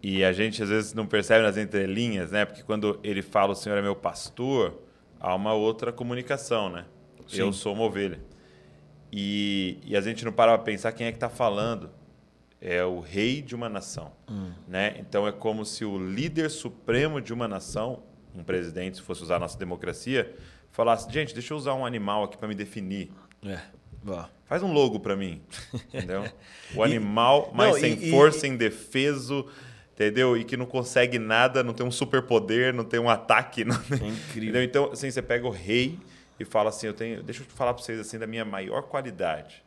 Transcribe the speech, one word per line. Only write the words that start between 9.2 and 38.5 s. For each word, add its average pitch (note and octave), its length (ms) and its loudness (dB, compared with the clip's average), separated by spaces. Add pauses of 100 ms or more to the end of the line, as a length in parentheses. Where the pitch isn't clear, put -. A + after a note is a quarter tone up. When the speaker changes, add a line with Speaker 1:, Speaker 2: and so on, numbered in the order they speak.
Speaker 1:
e G#2 120 -4
a G2+ 40 2
gente A2+ 240 -4
não A2+ 60 -2
para A#2 260 8
pra A2+ 60 -2
pensar A2 280 -2
quem A#2 160 -6
é A2+ 40 -4
que A2+ 80 -12
tá A#2+ 100 -2
falando. G#2+ 600 -2 (720)
É F2+ 240 -2
o F2+ 160 -2
rei G2+ 440 -2
de B2 100 -12
uma A#2 160 -6
nação, F#2+ 420 -10 (160)
Speaker 2:
Hum. G2 240 -8 (160)
Speaker 1:
né? F#2+ 320 -2
Então G2+ 280 0
é G#2 40 0
como G#2+ 320 -4
se G#2+ 220 -8
o G2+ 180 -4
líder D3+ 460 -2
supremo C#3 720 -2
de - 100 -10
uma A#2 160 -4
nação, G#2+ 540 -6 (340)
um F2 80 -12
presidente, F2+ 540 -4
se - 60 -20
fosse F2 180 -10
usar E2+ 140 0
a F2 40 2
nossa E2+ 200 -6
democracia, F2+ 760 -4 (380)
falasse, A2+ 420 0
"Gente, D3 220 -4
deixa A#2+ 180 -10
eu D3+ 40 -6
usar C3+ 180 -4
um C3 100 -4
animal G#2+ 380 -2
aqui G2 120 -6
pra G#2+ 120 -10
me G#2+ 80 -6
definir." G2 560 -8 (340)
Speaker 2:
É. F#2+ 140 -8 (480)
Ó. F2+ 180 -8 (200)
Speaker 1:
"Faz F3 180 -2
um F#3 100 0
logo B2+ 260 6
pra G2 160 0
mim", F#2 240 -6 (540)
entendeu? F#2+ 300 -4 (260)
Speaker 2:
<laughs> - 260 -18
Speaker 1:
O G#2 40 -4
Speaker 2:
E G#2+ 40 6
Speaker 1:
animal A#2 680 4
mais G3 200 6
Speaker 2:
não, C#3+ 60 4
Speaker 1:
sem A#2+ 140 2
Speaker 2:
e, E3 140 -4
e D#3+ 40 2
Speaker 1:
força, D3 360 8
indefeso, C3+ 960 0 (480)
entendeu? A#2+ 420 4
E A2+ 80 0
que B2 140 -4
não B2 80 -4
consegue B2 540 2
nada, B2 440 4
não A#2+ 120 -2
tem B2+ 100 -2
um B2 60 -2
superpoder, B2 840 2
não A#2+ 100 -2
tem A#2 160 0
um A#2 100 2
ataque, A2+ 540 4
<laughs> - 20 0
não A#2 180 0
tem B2 240 -4
Speaker 2:
É - 20 -4
incrível. A2 400 -8
Speaker 1:
entendeu? B2 140 2
Então, C#3 280 2
assim, C3+ 200 -6
você B2 100 -4
pega A#2+ 240 0
o B2 60 0
rei A#2 480 0 (400)
e - 40 -6
fala G#2+ 260 2
assim, G#2+ 180 -6
"Eu G#2+ 80 -4
tenho, A2+ 260 -8
deixa A#2+ 220 -10
eu - 20 -16
falar B2 300 -2
pra - 80 -16
vocês, A2+ 160 -6
assim, A2 180 -10
da A2+ 80 -6
minha A2+ 180 -6
maior G2+ 380 -4